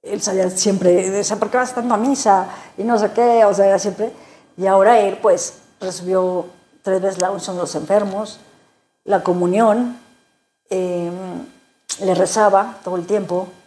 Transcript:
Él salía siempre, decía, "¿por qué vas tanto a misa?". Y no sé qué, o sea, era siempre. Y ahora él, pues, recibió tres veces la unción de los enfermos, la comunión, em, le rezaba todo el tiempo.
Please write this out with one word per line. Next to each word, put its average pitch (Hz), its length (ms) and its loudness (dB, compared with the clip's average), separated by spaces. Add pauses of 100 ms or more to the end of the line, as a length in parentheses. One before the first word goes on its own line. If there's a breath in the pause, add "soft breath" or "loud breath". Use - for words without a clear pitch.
Él 202 200 -8
salía 190 280 0
siempre, 185 640 2
decía, 202 260 -2
"¿por 214 140 -2
qué 247 60 0
vas 254 180 -2
tanto 240 180 0
a 214 40 2
misa?". 214 520 2 (280 loud breath)
Y 190 60 -6
no 226 140 2
sé 208 140 0
qué, 233 340 4
o 202 80 4
sea, 196 140 4
era 196 120 4
siempre. 208 320 -4 (460 loud breath)
Y 185 80 -4
ahora 196 340 6
él, 196 220 0
pues, - 380 0 (200)
recibió 180 680 -4 (340)
tres 190 200 -2
veces 190 200 -4
la 185 100 -4
unción 190 260 -8
de 175 60 -4
los 165 120 -10
enfermos, 196 640 -4 (640)
la 190 200 0
comunión, 208 760 0 (680)
em, 180 760 -6 (560)
le 185 140 0
rezaba 196 680 2
todo 180 120 -6
el 170 100 -6
tiempo. 185 420 -4 (200)